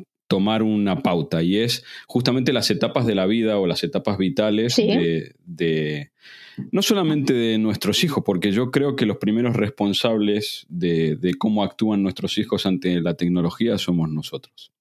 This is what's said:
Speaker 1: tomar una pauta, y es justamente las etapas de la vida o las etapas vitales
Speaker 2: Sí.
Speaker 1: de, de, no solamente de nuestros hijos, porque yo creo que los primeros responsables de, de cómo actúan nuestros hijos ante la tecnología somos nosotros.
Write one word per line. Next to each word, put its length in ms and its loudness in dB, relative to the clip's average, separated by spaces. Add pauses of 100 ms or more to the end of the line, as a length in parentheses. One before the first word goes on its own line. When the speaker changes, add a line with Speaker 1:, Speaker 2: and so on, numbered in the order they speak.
(260)
Speaker 1:
tomar 360 2
una 400 0
pauta, 400 0
y 160 2
es 260 -2 (240)
justamente 460 0
las 160 0
etapas 360 0
de 80 2
la 120 2
vida 320 2
o 80 2
las 180 -2
etapas 340 -2
vitales 560 0
Speaker 2:
Sí. 120 4
Speaker 1:
de, 480 0 (100)
de, 640 -2 (640)
no 100 2
solamente 520 2
de 240 2
nuestros 440 0
hijos, 220 0
porque 260 0
yo 200 0
creo 260 0
que 100 0
los 120 0
primeros 360 0
responsables 1160 0
de, 460 0
de 180 0
cómo 280 0
actúan 400 0
nuestros 360 -4
hijos 280 -2
ante 360 0
la 120 0
tecnología 640 0
somos 320 0
nosotros. 720 -10